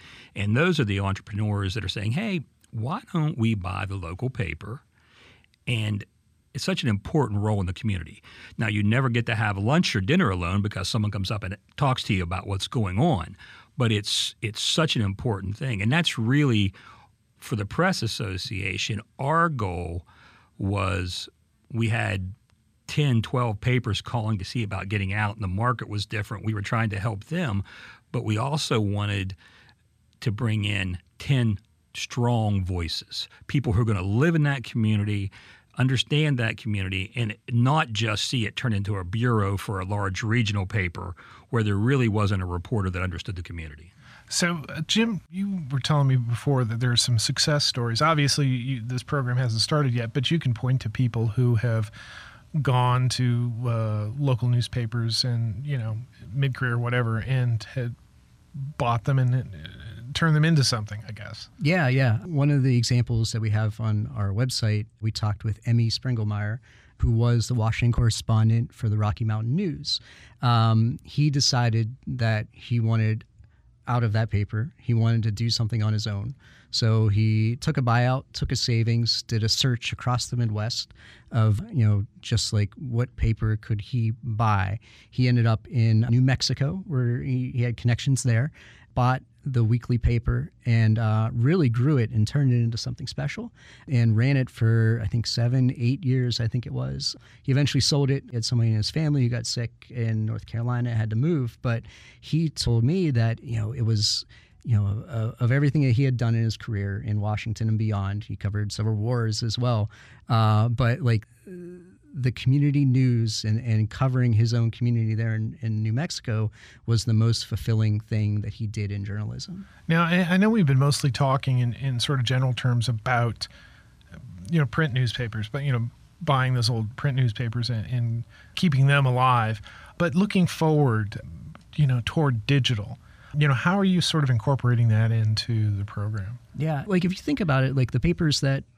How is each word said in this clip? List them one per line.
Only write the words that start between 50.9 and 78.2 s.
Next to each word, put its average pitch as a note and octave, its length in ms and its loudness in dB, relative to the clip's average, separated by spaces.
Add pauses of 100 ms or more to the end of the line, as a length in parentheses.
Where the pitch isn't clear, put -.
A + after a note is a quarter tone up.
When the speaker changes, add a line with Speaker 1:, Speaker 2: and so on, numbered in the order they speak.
Speaker 2:
people A#2 380 0
who B2 280 2
have A2 340 0 (680)
gone B2 500 2
to, A#2+ 420 0 (140)
uh, A2 400 -2 (120)
local B2+ 300 0
newspapers A#2 760 0
and, A#2 420 -2
you D3 100 -2
know, A2 220 -4 (360)
mid-career, B2+ 440 0
whatever, A#2+ 400 0
and A#2+ 460 0
had A#2+ 300 -6 (600)
bought C3+ 500 -2
them C3+ 140 2
and, B2+ 160 4
uh, B2+ 100 0 (720)
turned D#3+ 220 4
them D3+ 80 4
into D#3+ 180 6
something, G#2+ 460 -2
I A2 40 -12
guess. - 360 -14 (140)
Speaker 3:
Yeah, D#3+ 260 4
yeah. B2+ 380 4
One D3 240 2
of C#3+ 120 4
the B2+ 140 4
examples A#2+ 560 2
that A2+ 80 -4
we A2 80 -2
have G#2+ 320 0
on A2 340 -2
our G2+ 140 -2
website, G#2+ 560 0 (160)
we A2 100 -2
talked G#2+ 320 -4
with G#2+ 220 -4
Emmy A#2 240 4
Springelmeyer, G#2+ 720 -4 (400)
who - 120 2
was A#2 380 4
the B2 60 -2
Washington A#2 380 2
correspondent A2+ 800 2
for A2 160 -2
the G#2+ 80 2
Rocky G#2 260 0
Mountain A2 320 -2
News. D3+ 440 -2 (420)
Um, A#2 600 4
he D3 280 0
decided A#2+ 640 0 (100)
that A2 460 -2
he - 260 -4
wanted A2 460 2 (640)
out A#2+ 160 0
of G#2+ 80 0
that A2 160 0
paper. G#2+ 480 -2
He - 160 -4
wanted A2+ 300 4
to A2 80 0
do A#2 180 -2
something A2 340 -2
on G#2+ 120 0
his G#2+ 120 -2
own. G#2 280 -6 (360)
So A2 380 2
he A2 480 4
took D3 220 -2
a C3+ 40 2
buyout, B2 420 2 (100)